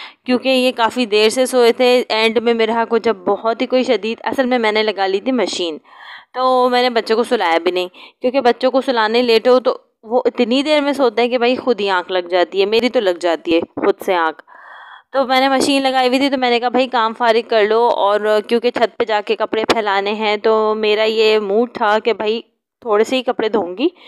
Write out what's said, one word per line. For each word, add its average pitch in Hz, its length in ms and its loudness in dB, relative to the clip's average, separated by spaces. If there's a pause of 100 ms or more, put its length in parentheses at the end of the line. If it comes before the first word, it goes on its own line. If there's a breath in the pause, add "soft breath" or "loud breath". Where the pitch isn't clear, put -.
(260 loud breath)
क्योंकि 247 240 0
ये 254 220 2
काफ़ी 240 340 -2
देर 214 240 2
से 254 160 0
सोए 247 260 4
थे। 247 280 2
एंड 220 380 0
में 233 160 2
मेरहा 226 320 0
को 226 140 0
जब 214 240 -2
बहुत 214 380 -2
ही 262 40 0
कोई 254 180 2
शदीद, 220 360 -2
असल 254 260 -4
में 247 120 0
मैंने 214 260 0
लगा 196 220 -2
ली 190 140 0
थी 214 120 -4
मशीन, 180 460 -4 (580 loud breath)
तो 254 340 0
मैंने 247 200 2
बच्चों 220 260 -2
को 233 80 2
सुलाया 185 340 0
भी 170 140 0
नहीं, 180 180 -4 (320 loud breath)
क्योंकि 254 200 0
बच्चों 240 300 2
को 254 100 0
सुलाने 233 400 0
लेटे 233 280 2
हो 254 100 6
तो 247 200 -2 (260)
वो 226 220 -2
इतनी 247 360 0
देर 302 180 0
में 285 120 0
सोते 233 280 0
हैं 240 100 0
कि 254 60 0
भाई 240 180 0
खुद 226 240 -2
ही 202 80 -4
आँख 185 240 -2
लग 180 160 -2
जाती 180 320 0
है, 196 60 2
मेरी 226 240 0
तो 254 100 -2
लग 185 180 0
जाती 165 340 -2
है 165 100 4
खुद 190 340 -2
से - 200 -4
आँख। 160 280 -2 (720 loud breath)
तो 262 120 0
मैंने 262 240 2
मशीन 269 320 0
लगाई 262 260 0
हुई 254 120 0
थी 277 100 0
तो 269 80 -2
मैंने 240 220 0
कहा, 247 100 -2
"भाई 247 180 0
काम 226 260 -2
फारिग 233 340 0
कर 220 200 2
लो।" 233 220 2
और 208 520 0
क्योंकि 233 300 0
छत 220 280 0
पे 233 60 -2
जाके 214 300 -2
कपड़े 220 280 -2
फैलाने 202 480 -2
हैं 214 280 -2
तो 214 360 0
मेरा 214 280 0
ये 220 360 2
मूड 214 300 0
था 220 300 0
कि 220 140 0
भाई 220 300 -4 (420)
थोड़े 208 200 2
से 262 100 -2
ही 254 60 -2
कपड़े 220 280 -4
धोंगी, 202 420 -2 (160 loud breath)